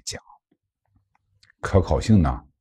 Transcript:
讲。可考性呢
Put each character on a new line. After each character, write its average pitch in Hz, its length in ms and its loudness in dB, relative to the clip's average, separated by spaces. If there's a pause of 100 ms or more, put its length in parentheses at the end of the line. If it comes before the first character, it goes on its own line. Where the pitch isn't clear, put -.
讲。 - 160 -14 (1400)
可 - 180 2
考 76 180 -2
性 110 220 2
呢 69 220 -2 (180)